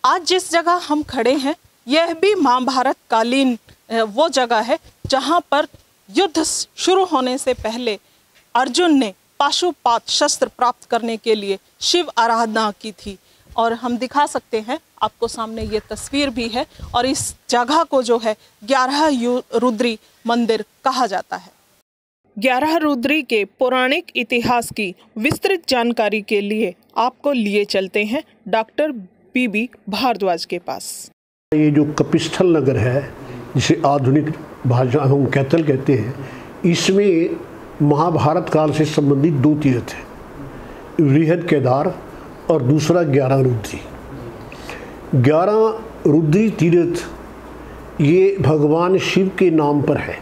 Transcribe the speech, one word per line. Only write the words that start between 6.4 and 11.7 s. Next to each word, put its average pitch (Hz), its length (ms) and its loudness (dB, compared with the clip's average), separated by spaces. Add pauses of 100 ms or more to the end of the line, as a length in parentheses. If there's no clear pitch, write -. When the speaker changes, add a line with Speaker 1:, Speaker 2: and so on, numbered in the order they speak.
Speaker 1:
स-, - 320 -6
शुरू 381 300 2
होने 254 320 -2
से 269 160 -2
पहले 226 460 -6 (560)
अर्जुन 262 380 2
ने 240 200 2 (260)
पाशुपात 285 680 0
शस्त्र - 400 0
प्राप्त - 380 -2
करने 233 320 -4
के 220 180 0
लिए 196 240 -6 (220)